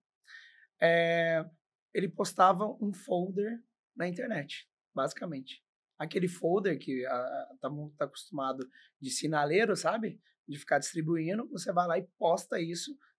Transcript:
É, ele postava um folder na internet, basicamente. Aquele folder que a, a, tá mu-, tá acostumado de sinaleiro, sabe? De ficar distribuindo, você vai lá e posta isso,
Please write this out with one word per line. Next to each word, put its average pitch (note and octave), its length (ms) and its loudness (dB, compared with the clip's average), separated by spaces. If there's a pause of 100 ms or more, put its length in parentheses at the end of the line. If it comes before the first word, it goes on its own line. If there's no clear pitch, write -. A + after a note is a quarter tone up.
(800)
É, E3 640 4 (480)
ele G3 160 0
postava F#3+ 560 4 (160)
um G#3 120 0
folder G3 680 -2 (340)
na F3 120 -4
internet, F3 600 -6 (260)
basicamente. C#3 720 -6 (340)
Aquele F3+ 300 0
folder F3 500 0
que B2+ 280 -4
a, C3 100 -2
a, B2+ 460 -6
tá C3+ 80 -4
mu-, D3 280 -8
tá D3 80 -2
acostumado C3+ 600 -6 (320)
de C3+ 100 -8
sinaleiro, D#3 640 2
sabe? G3+ 440 -2 (280)
De D3 100 -10
ficar C#3+ 220 2
distribuindo, E3+ 720 -2
você G3+ 220 -6
vai F3 160 4
lá E3 100 2
e - 60 -2 (160)
posta E3+ 400 2
isso, E3+ 380 -6 (220)